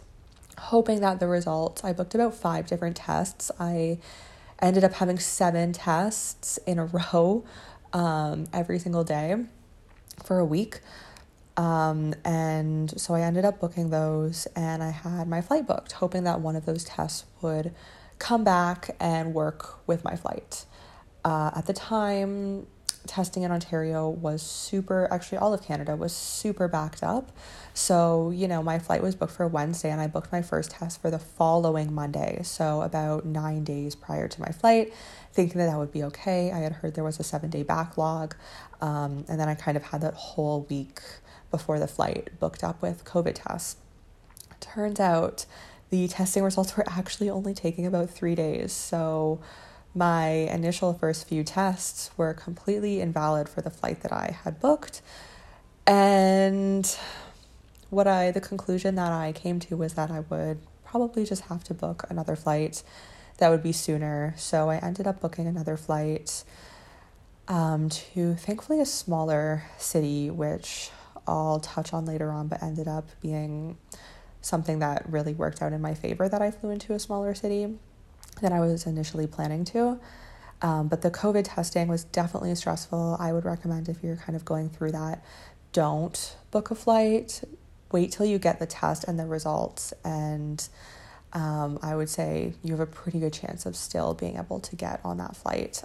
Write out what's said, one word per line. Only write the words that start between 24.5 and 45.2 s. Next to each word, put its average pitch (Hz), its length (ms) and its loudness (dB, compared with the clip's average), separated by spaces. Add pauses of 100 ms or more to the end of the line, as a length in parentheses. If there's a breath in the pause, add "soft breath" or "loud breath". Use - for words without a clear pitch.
actually 185 280 -4
all 202 140 4
of 202 100 -2
Canada 151 340 -4
was 170 160 -2
super - 560 -2
backed 156 340 -4
up. 214 300 -2 (420 loud breath)
So, 170 560 4
you 180 160 0
know, 165 160 0
my 165 160 0
flight 170 240 0
was 190 140 0
booked 160 160 -2
for 175 160 0
Wednesday, 160 420 0
and 156 100 0
I 156 60 0
booked - 240 -4
my 175 120 0
first 160 280 -2
test - 320 -8
for 165 80 2
the 165 80 0
following 160 760 2
Monday. 147 520 -2
So 156 380 0
about 156 440 -2
nine 156 380 -2
days 147 320 -4
prior - 320 -4
to - 120 -12
my - 100 -4
flight, 226 420 6 (400 loud breath)
thinking 180 260 2
that 175 80 4
that 156 120 2
would 147 140 -4
be 147 120 -2
okay. 180 480 0
I 175 60 -4
had 156 160 -2
heard 156 200 -6
there 156 80 -2
was 156 160 -2
a 160 60 -4
seven-day 156 400 -4
backlog. 160 720 -2 (440 loud breath)
Um, 147 480 -2
and 156 120 -2
then 156 80 2
I 156 80 0
kind 151 200 0
of 147 60 -2
had 151 200 -6
that 156 120 -2
whole 147 560 -2
week 139 300 -6 (500 loud breath)
before 156 280 0
the 156 80 0
flight - 520 -2
booked - 240 -2
up 170 200 -4
with - 240 -4
covid 175 260 0 (100)
tests. - 340 -6 (840)
Turns 208 400 -2
out 175 460 4 (420 loud breath)